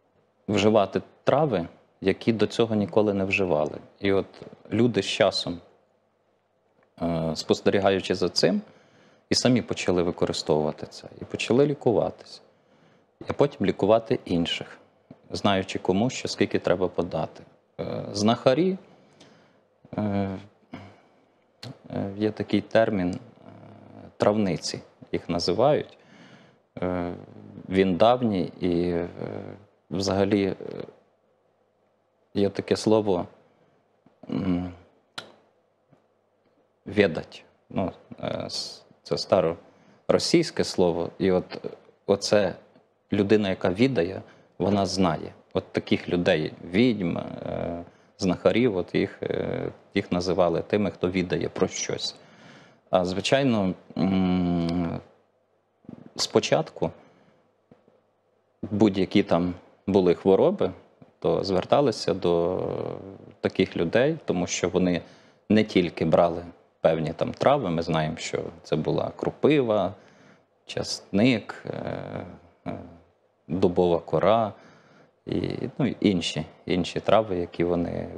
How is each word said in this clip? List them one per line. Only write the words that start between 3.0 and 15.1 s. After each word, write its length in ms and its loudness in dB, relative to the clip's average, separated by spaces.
не 120 -2
вживали. 520 0
І 140 0
от 120 0
люди 300 2
з 40 -2
часом, 540 0
е, 340 -2
спостерігаючи 800 2
за 140 0
цим, 320 2
і 60 0
самі 260 2
почали 420 0
використовувати 840 -2
це, 220 -16
і 40 -14
почали 400 2
лікуватися, 760 -2
а 60 -2
потім 320 0
лікувати 600 2
інших, 520 -2